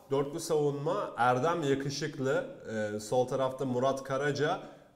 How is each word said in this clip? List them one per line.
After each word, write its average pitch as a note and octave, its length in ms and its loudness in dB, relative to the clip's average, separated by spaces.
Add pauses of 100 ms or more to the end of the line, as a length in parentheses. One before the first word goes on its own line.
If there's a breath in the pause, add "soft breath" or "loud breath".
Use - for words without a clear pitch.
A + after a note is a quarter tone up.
(100)
Dörtlü C#3+ 300 0
savunma, D3+ 760 0
Erdem B2+ 460 4
Yakışıklı. C#3 840 0 (500)
E, G#2+ 40 -4
sol B2+ 280 0
tarafta C3 360 -2
Murat C3 380 2
Karaca. C#3+ 580 0 (360 loud breath)